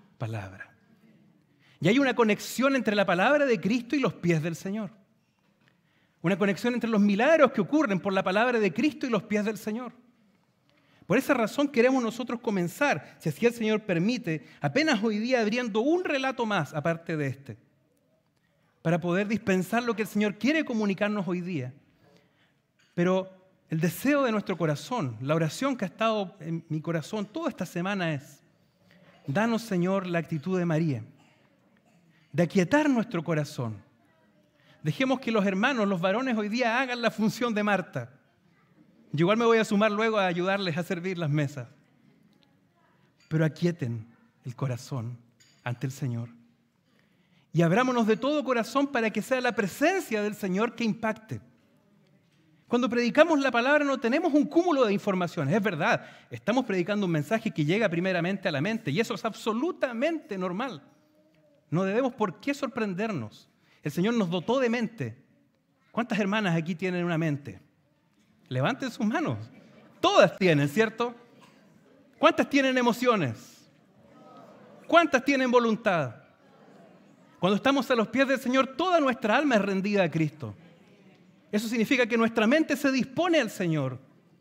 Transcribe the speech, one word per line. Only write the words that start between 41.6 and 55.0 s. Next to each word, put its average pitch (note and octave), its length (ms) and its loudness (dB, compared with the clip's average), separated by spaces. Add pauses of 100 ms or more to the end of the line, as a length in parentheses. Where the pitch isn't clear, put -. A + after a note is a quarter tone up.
Pero D#3+ 160 2
aquieten D3+ 640 -2 (380)
el A#2+ 100 -10
corazón B2 640 -8 (460)
ante B2 220 -6
el C3+ 60 -6
Señor. A#2+ 360 -6 (1200)
Y D#3+ 100 2
abrámonos A#3+ 440 2
de A3 120 2
todo C#4+ 260 -2
corazón B3+ 440 0
para A#3 220 -2
que G#3+ 120 -4
sea C4 180 -2
la B3 140 -2
presencia A#3 680 0
del G#3 120 -4
Señor G#3 400 -2
que A#3 100 -4
impacte". A3 560 -4 (1300)
Cuando B3 220 0
predicamos C4+ 500 4
la C4+ 100 2
palabra C4+ 340 2
no C4+ 140 0
tenemos C#4 360 0
un D4 100 4
cúmulo D#4+ 400 2
de G#3 80 2
informaciones. F3 640 0